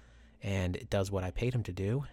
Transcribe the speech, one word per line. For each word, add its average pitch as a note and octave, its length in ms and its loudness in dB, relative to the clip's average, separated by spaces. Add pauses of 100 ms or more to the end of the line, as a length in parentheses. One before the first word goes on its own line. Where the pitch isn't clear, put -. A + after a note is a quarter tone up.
(420)
and F#2 480 0
does G2 200 2
what F#2 140 0
I F2+ 60 -2
paid B2 240 0
him A#2 80 2
to G2+ 100 -4
do, G#2 400 0